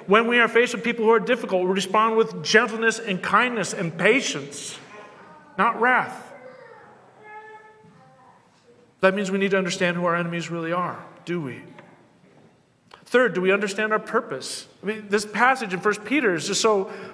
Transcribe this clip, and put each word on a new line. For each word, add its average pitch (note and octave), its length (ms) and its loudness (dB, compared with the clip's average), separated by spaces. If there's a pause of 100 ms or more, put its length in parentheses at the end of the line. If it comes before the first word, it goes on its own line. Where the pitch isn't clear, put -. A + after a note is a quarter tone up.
When A3 200 4
we A#3+ 120 4
are A3+ 80 6
faced A#3 260 4
with G#3 100 -6
people A#3 220 -2
who A3 60 6
are A3+ 80 6
difficult, F#3+ 440 0
we F3+ 60 2
respond G#3+ 480 2
with F3+ 260 0
gentleness A3+ 540 2
and F#3 240 -6
kindness A3+ 500 0
and E3+ 240 -6
patience, E3+ 840 0 (800)
not A3 200 2
wrath. A#3 540 0 (2750)
That F#3+ 120 4
means G3+ 160 -4
we G3 80 -2
need G3 140 0
to G3 80 2
understand F3 360 -2
who F3 100 -2
our E3+ 100 0
enemies E3+ 340 -4
really E3 220 -6
are, F3 320 -6 (220)
do F3 140 -4
we? B2 220 -8 (1400)
Third, A#3+ 320 2
do F#3 60 -2
we F#3 100 2
understand G#3 420 -2
our G#3+ 60 2
purpose? - 680 -6 (140)
I F#3 60 -10
mean, G#3+ 200 -6
this G3+ 180 0
passage A3+ 500 0
in F3 40 -4
First G3+ 240 -2
Peter B3+ 300 0
is D3+ 140 -4
just G3 140 -2
so G#3 300 2 (220)